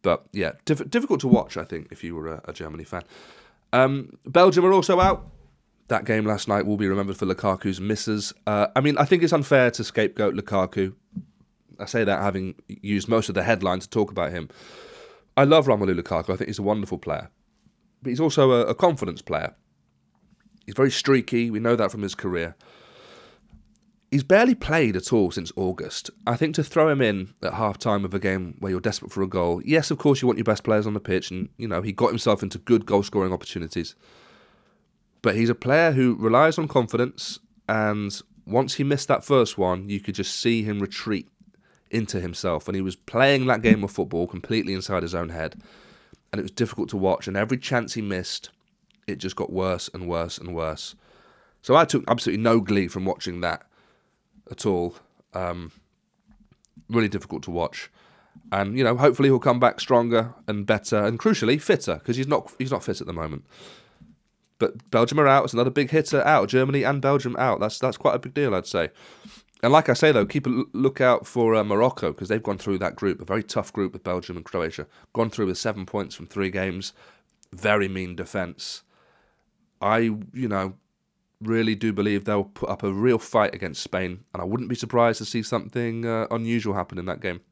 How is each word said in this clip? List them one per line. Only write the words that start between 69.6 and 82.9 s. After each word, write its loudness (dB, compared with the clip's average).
And 4
like 6
I 4
say, 4
though, 4
keep -4
a -2
l-, -2
lookout 2
for, 2
uh, 2
Morocco, 0
'cause -10
they've -2
gone -4
through -2
that -4
group, -2
a -12
very -2
tough -6
group -2
with -16
Belgium -6
and -12
Croatia. -6
Gone -2
through -2
with -4
seven -6
points -8
from -18
three -4
games. -6
Very 0
mean -8
defence. -8
I, 2
you -6
know, -2
really 0
do -2
believe 0
they'll 0
put -8
up -6
a -2